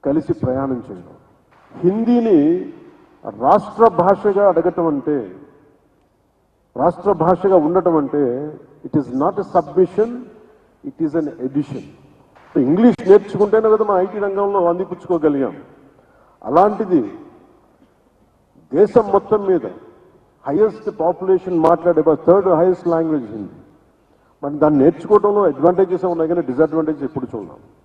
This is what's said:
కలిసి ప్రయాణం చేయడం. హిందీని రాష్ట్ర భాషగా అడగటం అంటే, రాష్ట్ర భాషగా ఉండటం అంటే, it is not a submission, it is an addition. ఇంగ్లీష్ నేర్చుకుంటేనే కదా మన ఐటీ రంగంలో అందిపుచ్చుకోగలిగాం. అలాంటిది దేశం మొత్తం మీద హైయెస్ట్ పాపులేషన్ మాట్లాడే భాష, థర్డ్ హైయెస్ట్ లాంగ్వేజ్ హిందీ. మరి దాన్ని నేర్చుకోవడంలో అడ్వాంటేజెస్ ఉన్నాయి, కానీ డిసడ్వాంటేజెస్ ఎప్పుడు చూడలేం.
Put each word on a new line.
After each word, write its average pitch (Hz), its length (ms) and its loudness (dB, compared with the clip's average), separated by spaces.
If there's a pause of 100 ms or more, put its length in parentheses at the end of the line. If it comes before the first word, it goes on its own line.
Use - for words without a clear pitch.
కలిసి 156 320 -2
ప్రయాణం 131 460 -4
చేయడం. 87 280 -18 (720)
హిందీని 226 560 2 (1040)
రాష్ట్ర 202 400 2 (160)
భాషగా 196 500 2
అడగటం 170 400 0
అంటే, 147 260 -2 (1700)
రాష్ట్ర 175 300 0 (100)
భాషగా 170 360 2 (100)
ఉండటం 175 340 0
అంటే, 143 220 -2 (640)
it - 140 -6
is 123 60 -8 (140)
not 180 220 -2
a - 100 -6
submission, 185 560 0 (800)
it - 160 -20
is 143 160 -6
an 147 80 -6 (160)
addition. 131 400 -8 (680)
ఇంగ్లీష్ 170 440 2 (120)
నేర్చుకుంటేనే 208 640 4
కదా 214 160 0
మన 190 140 2
ఐటీ 202 200 -10
రంగంలో 196 460 -2
అందిపుచ్చుకోగలిగాం. 156 840 -2 (920)
అలాంటిది 185 520 2 (1800)
దేశం 208 380 4
మొత్తం 202 340 0
మీద 160 160 0 (840)
హైయెస్ట్ 208 420 -2 (100)
పాపులేషన్ 180 680 0
మాట్లాడే 170 420 0
భాష, 143 180 0
థర్డ్ 185 300 4
హైయెస్ట్ 175 360 0
లాంగ్వేజ్ 156 320 -4 (100)
హిందీ. 98 200 -14 (840)
మరి 143 220 -4
దాన్ని 151 200 2
నేర్చుకోవడంలో 208 580 2 (100)
అడ్వాంటేజెస్ 180 600 0
ఉన్నాయి, 165 200 -2
కానీ 170 200 -2
డిసడ్వాంటేజెస్ 151 580 -2
ఎప్పుడు 127 220 -8
చూడలేం. 98 280 -14 (240)